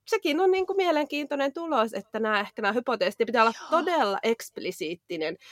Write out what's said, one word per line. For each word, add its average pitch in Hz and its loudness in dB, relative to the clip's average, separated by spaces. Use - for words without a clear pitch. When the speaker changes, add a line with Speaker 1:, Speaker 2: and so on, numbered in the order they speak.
Speaker 1:
sekin 349 0
on 381 4
niinku 381 0
mielenkiintoinen 294 0
tulos, 277 0
että 202 -8
nää, 214 0
ehkä 208 -6
nää 202 0
hypoteesit, 240 -2
pitää 226 4
olla 226 4
Speaker 2:
Joo. - -16
Speaker 1:
todella 311 2
eksplisiittinen 175 -4